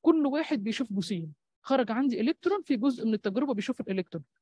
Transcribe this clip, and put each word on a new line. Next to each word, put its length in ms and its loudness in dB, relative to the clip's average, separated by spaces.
كل 240 6
واحد 380 0
بيشوف 300 -4
جسيم. 400 -4
خرج 280 2
عندي 300 0
الكترون، 400 0
في 160 0
جزء 280 0
من 80 2
التجربه 400 0
بيشوف 280 -4
الالكترون، 420 -6